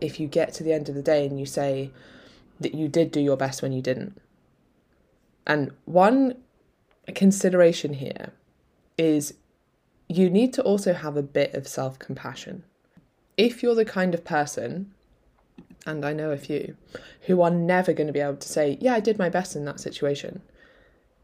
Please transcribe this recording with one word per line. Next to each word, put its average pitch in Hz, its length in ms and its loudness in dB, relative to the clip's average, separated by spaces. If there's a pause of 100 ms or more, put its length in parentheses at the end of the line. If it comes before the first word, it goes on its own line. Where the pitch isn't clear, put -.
if 151 200 -6
you 156 80 -4
get 160 260 0
to - 80 -12
the 160 100 0
end 151 160 -2
of 143 60 -8
the 139 80 -6
day 147 240 2
and 139 140 -6
you 139 60 -6
say 139 440 -4 (680)
that - 160 -4
you 156 100 -2
did 160 240 2
do 151 80 -2
your 143 180 2
best 135 240 -4
when 135 120 -4
you 131 100 -4
didn't. 127 380 -6 (1200)
And 147 280 0 (120)
one 240 520 4 (800)
consideration 180 800 4
here - 360 -10 (640)
is 151 380 2 (760)
you 180 220 4
need 233 220 4
to 262 100 -2
also 196 300 2
have 151 240 -4
a 147 60 0
bit 139 320 -4
of 135 120 -6
self-compassion. 135 960 -10 (720)
If 233 240 2
you're 240 140 2
the 226 100 2
kind 185 300 0
of 170 80 -6
person, 147 680 -4 (920)
and 156 200 -6
I 143 80 -4
know 156 180 -6
a 143 60 -2
few, 147 400 -8 (460)
who 185 200 4
are 170 80 6
never 175 420 2
gonna 151 200 -2
be 147 80 0
able 143 160 -2
to - 120 -14
say, 147 320 0
"Yeah, 247 140 2
I 220 60 2
did 214 180 0
my 180 100 0
best 185 280 -4
in 147 80 -6
that 143 160 -10
situation," - 600 -6 (800)